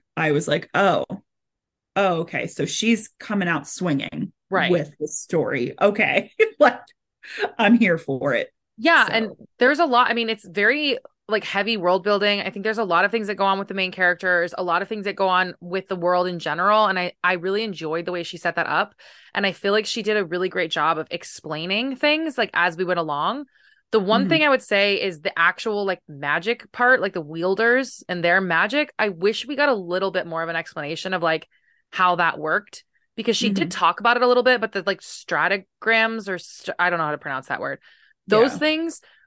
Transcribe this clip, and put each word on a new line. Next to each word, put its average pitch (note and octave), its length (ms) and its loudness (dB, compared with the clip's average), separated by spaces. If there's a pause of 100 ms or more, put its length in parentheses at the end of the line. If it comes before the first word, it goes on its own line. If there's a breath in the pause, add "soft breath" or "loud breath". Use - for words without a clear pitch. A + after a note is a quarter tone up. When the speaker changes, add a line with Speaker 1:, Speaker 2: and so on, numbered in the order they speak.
(160)
Speaker 1:
I D#3 160 2
was D3 160 0
like, D3+ 260 -2
"Oh, F3+ 300 2 (960)
oh, F#3 240 2
okay. E3+ 260 -6
So - 180 -6
she's A3 440 0 (100)
coming G3 300 -2
out D#3 180 -4
swinging - 640 -4 (180)
Speaker 2:
Right. F3 220 2
Speaker 1:
with D#3 280 -2
the D3+ 100 -4
story. B2+ 680 -2
Okay." G#3 520 2 (140)
<laughs> - 140 -2
Like, C#4+ 200 6 (800 loud breath)
I'm A3+ 200 6
here F#3 200 4
for C3+ 360 -4
it. - 200 -2 (240)
Speaker 2:
Yeah, C#4 300 4
Speaker 1:
So. - 60 -4
Speaker 2:
and A3 180 -2 (280)
there's C4+ 200 4
a E4+ 60 4
lot, B3 240 4
I A#3 40 0
mean, A3+ 160 -2
it's A3 180 -6
very, A#3+ 500 0 (300)
like, G#3 160 0
heavy G3+ 340 -2
world F3+ 260 0
building. G3+ 360 2
I - 100 -6
think G3+ 140 -10
there's G#3+ 160 -4
a A3+ 40 0
lot F3 220 2
of F#3+ 60 0
things A3 160 -2
that G#3 80 -4
go G3 100 0
on G3 140 2
with G3 80 -6
the G3+ 60 -10
main F#3 180 -4
characters, F3+ 680 0
a F3+ 60 -4
lot F3 180 0
of G3 60 -6
things G#3 180 -8
that G3 100 -4
go F#3+ 120 0
on F#3 320 2
with F#3 280 -8
the F#3+ 80 -6
world F3+ 320 0
in F3 120 -6
general. G3 480 2
And G3+ 100 0
I, F3+ 160 -4 (100)
I F3+ 100 2
really F#3+ 300 -2
enjoyed E3 420 -6
the - 60 -6
way F3 120 -4
she E3 140 -12
set E3+ 180 -2
that E3+ 120 -2
up. F#3 280 -2 (400 loud breath)
And G3+ 100 0
I F#3+ 60 0
feel G3+ 200 -2
like G#3+ 140 2
she A3+ 160 -6
did G#3+ 160 0
a G3 80 0
really F3+ 240 -2
great F3 220 -4
job D#3 260 2
of D#3 140 -6
explaining G3 840 -6
things, D4+ 420 0
like, A3 160 -2
as E3+ 220 0
we F3+ 100 -2
went F3 140 0
along. E3+ 460 -4 (460 soft breath)
The A3 80 4
one G#3+ 220 2
Speaker 1:
Mm-hmm. - 80 0
Speaker 2:
thing D#4 140 2
I D4 60 4
would C4 140 2
say G3+ 380 2
is E3+ 200 -6
the F#3 160 -6
actual, G3 480 0
like, F#3 220 -2
magic D#3 640 -4
part, B3 300 4
like, G3 120 -2
the F3 80 -6
wielders F#3+ 880 0
and F3 140 -4
their F3 180 4
magic. G3+ 560 0
I G#3+ 120 0
wish G3 360 -2
we C#4 100 -8
got C#4+ 140 2
a B3 60 2
little F#3 360 -2
bit F3 140 -2
more E3 160 -6
of E3 80 -6
an E3 60 -4
explanation E3 580 -8
of, F3+ 80 -2
like, D#3+ 260 0 (440)
how F3+ 240 2
that E3+ 240 0
worked, D#3+ 440 -4 (320)
because A3+ 220 0
she G3+ 120 0
did G3+ 180 0
Speaker 1:
Mm-hmm. - 120 -6
Speaker 2:
talk G3+ 200 2
about A#3+ 180 4
it A#3+ 60 0
a B3 40 4
little B3 160 4
bit, B3 160 4
but A3 120 -4
the, G3 160 -6
like, G3 140 -2
stratagrams G3+ 1300 -2
or F#3 120 -4
st-, - 400 -12
I F3 100 2
don't F3 80 0
know D#3+ 80 0
how D3+ 60 -2
to D3+ 80 -4
pronounce C3+ 280 -8
that C3 120 -4
word. C#3 200 -6 (480 soft breath)
Those A3+ 260 6
Speaker 1:
Yeah. F3 60 -8
Speaker 2:
things, D#4 420 -2 (260 soft breath)